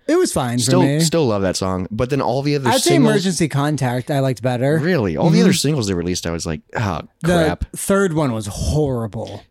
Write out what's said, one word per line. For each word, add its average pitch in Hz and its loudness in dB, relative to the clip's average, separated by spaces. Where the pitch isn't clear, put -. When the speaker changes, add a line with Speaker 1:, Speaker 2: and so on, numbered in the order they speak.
Speaker 1:
It 311 2
was 370 0
fine 123 -2
Speaker 2:
Still, 131 2
Speaker 1:
for 131 4
me. 143 0
Speaker 2:
still 165 2
love 104 0
that 90 0
song. 92 -2
But 123 -4
then 139 0
all 127 -2
the 147 0
other 139 0
Speaker 1:
I'd 247 2
say 240 0
Speaker 2:
singles 233 4
Speaker 1:
Emergency 180 0
Contact 139 -2
I 139 0
liked 131 -2
better. 127 0
Speaker 2:
Really? 135 0
All 160 4
the 175 6
other 185 6
Speaker 1:
Mm-hmm. - 2
Speaker 2:
singles 135 0
they 95 0
released, 87 -2
I 85 -2
was 82 -4
like, 78 -4
"Oh, 98 -2
Speaker 1:
The 160 -2
Speaker 2:
crap." 170 -2
Speaker 1:
third 196 0
one 151 0
was 110 -6
horrible. 113 -4